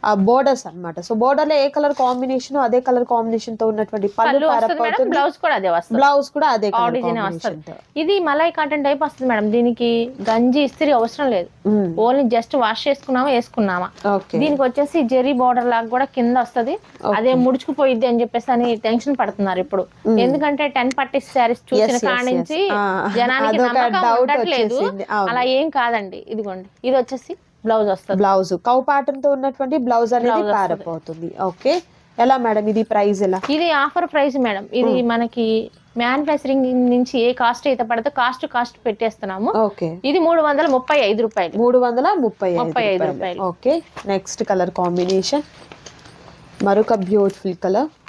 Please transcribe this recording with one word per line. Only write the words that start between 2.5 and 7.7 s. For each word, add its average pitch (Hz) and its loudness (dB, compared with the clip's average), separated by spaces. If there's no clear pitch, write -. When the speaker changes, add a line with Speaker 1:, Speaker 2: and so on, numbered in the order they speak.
Speaker 1:
అదే 247 2
కలర్ 247 0
కాంబినేషన్ 226 -2
తో 226 0
ఉన్నటువంటి 214 -2
పళ్ళు 226 0
Speaker 2:
పళ్ళు 285 2
వస్తది 240 2
Speaker 1:
పారప్ 339 0
Speaker 2:
మేడం, 311 -2
Speaker 1:
అవుతుంది. 381 0
Speaker 2:
బ్లౌజ్ 302 0
కూడా 311 0
అదే 190 0
వస్తది. 170 -2
Speaker 1:
బ్లౌజ్ 277 4
కూడా 302 0
అదే 214 0
Speaker 2:
ఆ - 2
Speaker 1:
కలర్ 240 0
Speaker 2:
డిజైన్ 240 -2
Speaker 1:
కాంబినేషన్ 196 -4
Speaker 2:
వస్తది. 156 -16